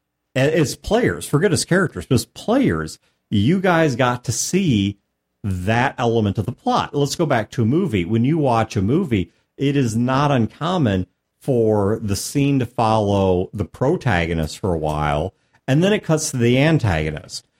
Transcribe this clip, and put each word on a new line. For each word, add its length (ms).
a-, 240
as 160
players, 520
forget 240
as 140
characters, 400
but 100
as 100
players, 720
you 280
guys 340
got 300
to 60
see 680
that 540
element 400
of 80
the 60
plot. 420
Let's 220
go 100
back 260
to 120
a 20
movie. 400
When 200
you 120
watch 380
a 60
movie, 500
it 200
is 180
not 360
uncommon 760
for 640
the 140
scene 440
to 60
follow 880
the 120
protagonist 920
for 140
a 40
while, 560
and 160
then 100
it 100
cuts 280
to 60
the 220
antagonist. 840